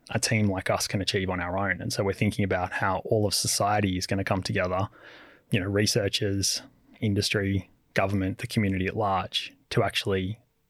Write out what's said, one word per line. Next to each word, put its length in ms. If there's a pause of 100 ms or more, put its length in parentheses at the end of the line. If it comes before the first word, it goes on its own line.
(100)
a 80
team 300
like 200
us 200
can 120
achieve 300
on 100
our 160
own. 240
And 120
so 100
we're 100
thinking 320
about 280
how 320
all 220
of 80
society 640
is 100
gonna 180
come 180
together, 460 (640)
you 100
know, 60
researchers, 960 (400)
industry, 720 (240)
government, 440
the 80
community 400
at 100
large, 580 (160)
to 140
actually, 540 (300)